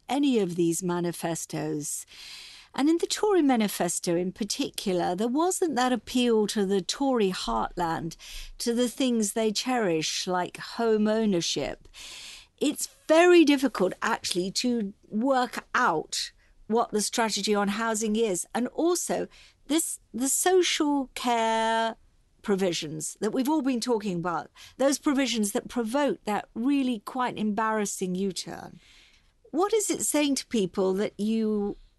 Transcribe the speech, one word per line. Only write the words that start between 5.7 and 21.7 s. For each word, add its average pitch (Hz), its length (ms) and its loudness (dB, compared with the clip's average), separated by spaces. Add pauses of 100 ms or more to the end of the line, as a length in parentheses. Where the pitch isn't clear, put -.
that 247 180 2
appeal 233 540 2
to 202 180 0
the 190 160 2
Tory 233 520 0
heartland, 170 840 -4 (440)
to 240 140 -2
the 240 160 2
things 226 440 0
they 220 180 0
cherish, 202 760 -2
like 180 300 -2
home 220 500 0
ownership. 202 800 0 (720)
It's 285 300 -2 (200)
very 339 360 10
difficult, 269 560 2
actually, 190 520 -2
to 233 420 -2 (140)
work 247 640 0
out - 560 0 (360)
what 226 260 0
the 208 100 0
strategy 208 520 0
on 202 140 0
housing 214 480 -2
is. 214 380 0
And 233 140 -2
also, 294 600 -2 (380)
this, - 340 -2 (140)
the 254 160 -2
social 311 840 2
care 226 840 0 (440)